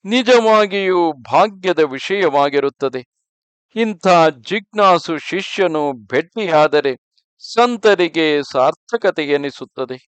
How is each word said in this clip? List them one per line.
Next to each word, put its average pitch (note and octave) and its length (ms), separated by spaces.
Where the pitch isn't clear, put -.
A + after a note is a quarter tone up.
ನಿಜವಾಗಿಯೂ G#3+ 960
ಭಾಗ್ಯದ F3+ 640
ವಿಷಯವಾಗಿರುತ್ತದೆ. C#3 1120
ಇಂಥ G#3+ 300
ಜಿಜ್ಞಾಸು F#3+ 800
ಶಿಷ್ಯನು E3+ 640
ಭೆಟ್ಟಿಯಾದರೆ D3+ 880
ಸಂತರಿಗೆ F#3+ 840
ಸಾರ್ಥಕತೆ D#3 880
ಎನಿಸುತ್ತದೆ. C3+ 680